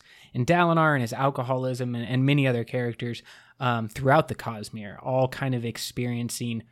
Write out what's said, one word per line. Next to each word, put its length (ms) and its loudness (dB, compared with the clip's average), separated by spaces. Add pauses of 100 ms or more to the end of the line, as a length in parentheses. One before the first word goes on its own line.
(340)
in 120 0
Dalinar 480 4
and 80 2
his 120 -4
alcoholism 840 -2
and, 120 -6
and 180 2
many 220 4
other 160 2
characters, 580 -4 (380)
um, 300 0
throughout 400 4
the 60 -6
Cosmere, 680 -10
all 240 2
kind 260 -4
of 120 -2
experiencing 1080 -4